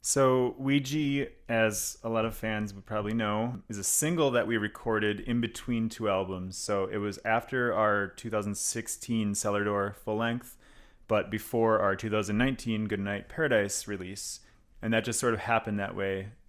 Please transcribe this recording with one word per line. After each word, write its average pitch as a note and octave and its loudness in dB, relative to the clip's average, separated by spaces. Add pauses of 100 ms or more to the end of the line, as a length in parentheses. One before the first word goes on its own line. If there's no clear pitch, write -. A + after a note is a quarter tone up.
So B2+ 4
Ouija, C#3 0 (200)
as A2 2
a A2+ -4
lot A2+ 2
of A2+ -4
fans G#2+ -4
would G2 -14
probably G#2+ -2
know, A2+ 0
is G#2 -6
a G2 -6
single D#3 2
that A#2+ 2
we A#2 2
recorded G#2 0
in A#2+ 0
between A#2 -2
two A2 -2
albums. F#2 -2
So G2 0
it G#2+ -2
was G2+ -4
after A#2+ 0
our G#2 4
two - -10
thousand G#2 -2
sixteen A2 -2
Cellar G#2 0
Door G2+ 0
full G#2+ -2
length, A#2 -2 (500)
but G#2+ 2
before A2 2
our G2 2
two A2 -6
thousand G#2 0
nineteen A2+ 0
Goodnight G2+ -4
Paradise A2+ 0
release. F#2+ -8 (400)
And A2+ 0
that A2+ 2
just A2+ -2
sort A#2+ 4
of G#2 0
happened A2 0
that F#2+ -4
way. G2 -2 (200)